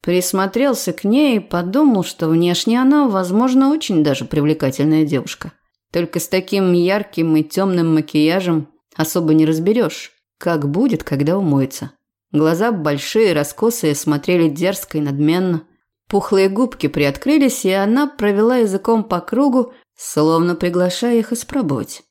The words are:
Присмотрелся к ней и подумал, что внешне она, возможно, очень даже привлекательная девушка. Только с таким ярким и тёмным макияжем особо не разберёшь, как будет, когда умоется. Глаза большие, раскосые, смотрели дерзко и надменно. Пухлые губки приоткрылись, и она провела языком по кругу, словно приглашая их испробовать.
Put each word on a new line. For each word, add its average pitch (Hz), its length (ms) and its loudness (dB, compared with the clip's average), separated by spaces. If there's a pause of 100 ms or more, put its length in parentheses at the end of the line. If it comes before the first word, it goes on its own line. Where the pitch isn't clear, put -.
Присмотрелся 190 920 0
к - 100 -12
ней 247 340 2
и 190 40 0
подумал, 196 600 0
что - 260 -4
внешне 175 520 2
она, 277 260 4
возможно, 240 640 2
очень 202 320 0
даже 135 220 0
привлекательная 151 800 0
девушка. - 460 -6 (400)
Только 170 280 -2
с - 80 -8
таким 185 460 0
ярким 175 640 0
и 156 80 2
тёмным 170 520 0
макияжем 156 720 0 (260)
особо 160 380 0
не 156 120 6
разберёшь, 175 680 -2 (260)
как 151 320 -2
будет, 208 340 0
когда 147 340 -2
умоется. 139 540 -2 (400)
Глаза 165 400 0
большие, 165 640 0
раскосые, 160 600 -2
смотрели 160 540 0
дерзко 170 480 -4
и 151 40 -2
надменно. 156 600 0 (440)
Пухлые 196 420 2
губки 220 380 -2
приоткрылись, 208 760 0
и 185 60 2
она 214 360 2
провела 220 500 0
языком 214 460 0
по 180 160 -2
кругу, 247 540 0 (220)
словно 165 600 0
приглашая 180 640 0
их 220 140 -4
испробовать. 165 760 -6